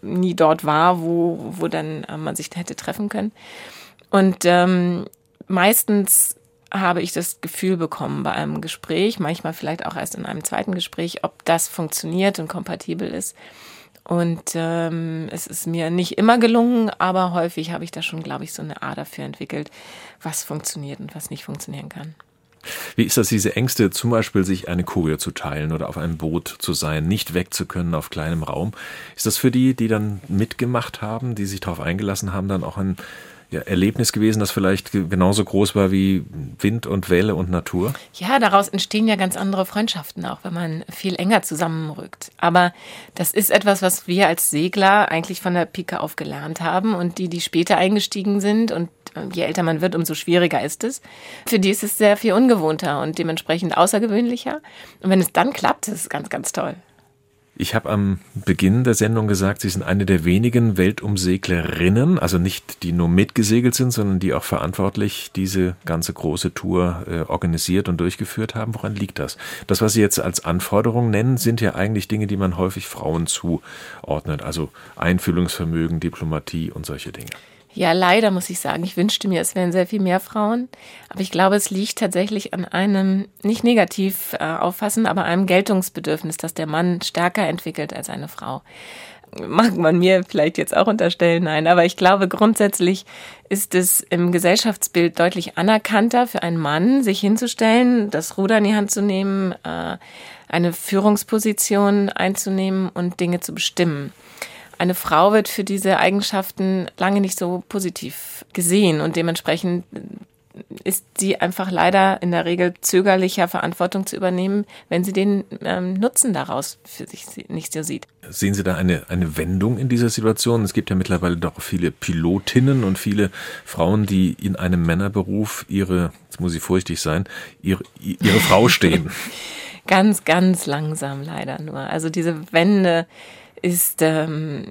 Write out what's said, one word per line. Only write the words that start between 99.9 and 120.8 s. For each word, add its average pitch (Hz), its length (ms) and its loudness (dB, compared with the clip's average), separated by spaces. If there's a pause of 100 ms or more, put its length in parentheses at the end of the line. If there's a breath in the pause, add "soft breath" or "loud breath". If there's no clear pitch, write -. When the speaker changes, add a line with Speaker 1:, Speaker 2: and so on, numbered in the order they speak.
Speaker 1:
eine 170 260 0
Führungsposition 202 1400 2
einzunehmen 190 800 -2
und 175 300 -4
Dinge 175 200 0
zu - 140 -10
bestimmen. 160 600 -2 (640 loud breath)
Eine 180 140 2
Frau 180 400 4
wird 214 140 4
für - 160 -4
diese 196 340 0
Eigenschaften 190 880 0 (140)
lange 196 200 2
nicht 190 200 -2
so 180 280 -4
positiv - 880 -8
gesehen 175 480 4
und 160 140 -2
dementsprechend 170 720 0 (1000)
ist - 200 -4 (140)
sie 190 240 0
einfach 185 300 -2
leider 190 500 4
in 175 80 -2
der 170 160 0
Regel 175 360 0
zögerlicher, 185 680 2
Verantwortung 180 580 -2
zu - 100 -8
übernehmen, 190 500 -2 (220 loud breath)
wenn 175 160 0
sie 190 100 -4
den, 196 320 2 (160)
ähm, 180 340 -2
Nutzen 226 360 0
daraus 139 520 -4
für - 240 -16
sich - 180 -18
sie-, - 220 -16
nicht 160 260 -10
so 156 80 -4
sieht. 143 240 -8 (240)
Speaker 2:
Sehen 98 240 -2
Sie 101 80 -2
da 90 140 0
eine, 90 340 2
eine 87 260 -2
Wendung 92 440 0
in 131 100 -2
dieser 120 200 2
Situation? 110 540 2
Es 95 100 -2
gibt - 180 -2